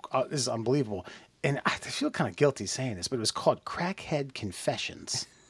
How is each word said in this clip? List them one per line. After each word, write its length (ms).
uh, 120
this 160
is 80
unbelievable." 580
And 220
I 40
feel 400
kinda 220
guilty 340
saying 300
this, 120
but 80
it 40
was 100
called 340
Crackhead 720
Confessions. 920